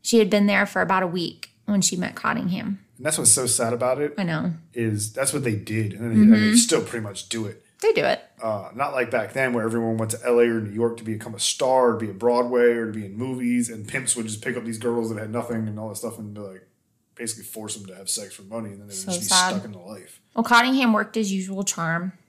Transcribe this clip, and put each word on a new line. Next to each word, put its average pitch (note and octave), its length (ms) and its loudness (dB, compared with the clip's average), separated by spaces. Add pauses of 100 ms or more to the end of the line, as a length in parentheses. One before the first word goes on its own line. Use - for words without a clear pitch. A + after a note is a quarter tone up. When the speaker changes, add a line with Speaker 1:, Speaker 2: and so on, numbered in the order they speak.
Speaker 1:
She A#3 200 4
had G3 100 4
been G#3 160 4
there G3+ 180 4
for G3 160 -2
about F#3 220 2
a F#3 60 0
week E3 420 -6 (160)
when G3+ 160 2
she - 140 0
met F3 180 -4
Cottingham. - 640 -4 (180)
Speaker 2:
And - 100 -18
that's D#3 120 -2
what's B2+ 140 4
so B2+ 140 2
sad A#2 260 0
about B2+ 280 0
it. D3 160 -2
Speaker 1:
I G#3 80 -2
know. E3 300 -2 (200)
Speaker 2:
Is A2 380 -2
that's C#3 200 -2
what C#3+ 120 -2
they A2+ 100 0
did. G#2+ 380 -4
And A2+ 180 -6
they, - 100 0
and G#3+ 120 10
they A3 60 10
Speaker 1:
Mm-hmm. G#3+ 180 4
Speaker 2:
still - 260 4
pretty A#2 220 -6
much G2+ 240 -12
do A2 180 -4
it. - 180 -14 (160)
Speaker 1:
They A4 120 4
do D3+ 120 2
it. - 160 0 (220)
Speaker 2:
Uh, G#2 320 -4
not C#3+ 180 -2
like B2+ 160 -2
back A2+ 260 -2
then C3 180 0
where A2+ 120 0
everyone A2+ 340 0
went A2 120 -2
to - 160 -4
L A#2+ 140 6
A - 80 8
or A2+ 120 0
New G#2 120 -6
York A2+ 240 0
to A2+ 80 -14
become G#2+ 280 -6
a F#2+ 60 -14
star, B2+ 540 4
to G#2 60 -2
be A2 120 -4
a - 40 -10
Broadway A#2+ 580 4
or A#2 140 -2
to G#2+ 60 -6
be G#2 140 -8
in G2 100 -12
movies. B2 540 -2
And G#2+ 160 -12
pimps C3 300 -4
would A2+ 100 -6
just G#2+ 160 -10
pick B2+ 140 -4
up A2 80 -8
these A2+ 140 -8
girls A#2 360 -2
that G2+ 60 -8
had G#2+ 100 -10
nothing A2+ 380 -4
and G#2+ 100 -8
all A2 120 -8
that G2+ 40 -12
stuff A2 240 -8
and G#2 160 -12
be G#2 60 -14
like, F#2+ 260 -16 (480)
basically A2 300 -10
force G#2+ 320 -12
them G2+ 100 -16
to F#2 80 -16
have F#2+ 160 -12
sex G2+ 240 -8
for - 80 -20
money. G#2+ 280 -10
And G2 100 -16
then - 80 -20
they G3 60 -18
would - 0 -
Speaker 1:
So F#3+ 180 -10
Speaker 2:
just F3 80 -4
be G3+ 60 -6
Speaker 1:
sad. F#3 260 4
Speaker 2:
stuck F#3+ 120 -4
in G#2+ 60 -12
the F3+ 80 -14
life. - 420 -18 (140)
Speaker 1:
Well, A3+ 80 0
Cottingham A#3+ 500 6
worked G#3 220 0
his G#3+ 160 0
usual F#3+ 320 -4
charm E3+ 520 -2 (140)